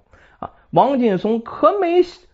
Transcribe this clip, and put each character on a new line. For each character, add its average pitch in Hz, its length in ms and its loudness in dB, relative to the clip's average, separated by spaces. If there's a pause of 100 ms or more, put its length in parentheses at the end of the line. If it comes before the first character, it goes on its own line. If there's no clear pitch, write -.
(400)
啊。 - 100 -12 (200)
王 262 280 2
劲 220 180 0
松 220 240 -2
可 370 400 -2
没 349 220 2 (320)